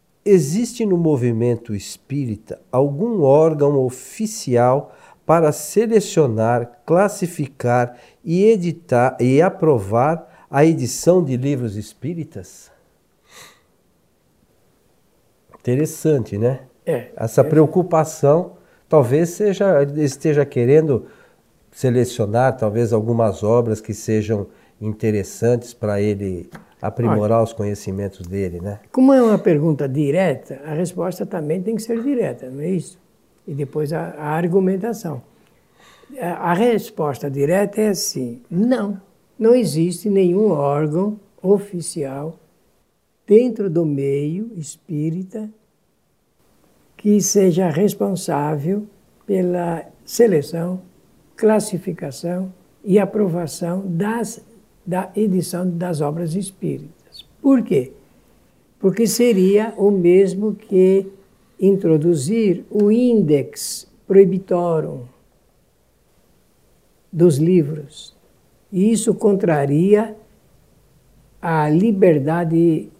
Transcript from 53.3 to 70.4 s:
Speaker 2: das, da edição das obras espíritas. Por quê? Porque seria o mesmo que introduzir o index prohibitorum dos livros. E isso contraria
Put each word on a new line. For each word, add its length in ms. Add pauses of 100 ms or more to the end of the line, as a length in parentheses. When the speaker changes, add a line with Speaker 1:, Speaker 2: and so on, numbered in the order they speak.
Speaker 2:
das, 580 (420)
da 300
edição 520
das 320
obras 340
espíritas. 920 (160)
Por 220
quê? 300 (840)
Porque 280
seria 680
o 140
mesmo 640
que 520 (540)
introduzir 1080
o 220
index 960 (180)
prohibitorum 960 (2000)
dos 280
livros. 800 (540)
E 220
isso 220
contraria 1000 (1200)